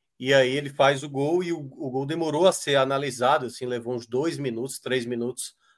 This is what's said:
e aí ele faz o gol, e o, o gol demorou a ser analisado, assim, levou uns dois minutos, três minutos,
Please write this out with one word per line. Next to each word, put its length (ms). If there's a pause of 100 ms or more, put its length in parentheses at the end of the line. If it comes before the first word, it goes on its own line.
(200)
e 140
aí 220
ele 140
faz 320
o 80
gol, 340
e 100
o, 60
o 300
gol 160
demorou 400
a 60
ser 240
analisado, 680
assim, 200
levou 300
uns 100
dois 320
minutos, 420
três 260
minutos, 500 (220)